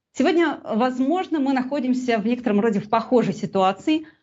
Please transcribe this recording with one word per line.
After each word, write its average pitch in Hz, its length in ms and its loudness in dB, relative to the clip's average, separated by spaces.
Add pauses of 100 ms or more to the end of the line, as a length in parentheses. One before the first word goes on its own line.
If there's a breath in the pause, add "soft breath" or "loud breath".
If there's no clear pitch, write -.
(120)
Сегодня, 320 520 2
возможно, 262 720 -2
мы 269 140 0
находимся 254 680 -2
в 202 80 -2
некотором 240 320 0
роде 208 220 2
в - 80 -10
похожей 226 460 2
ситуации, 196 680 0 (180 loud breath)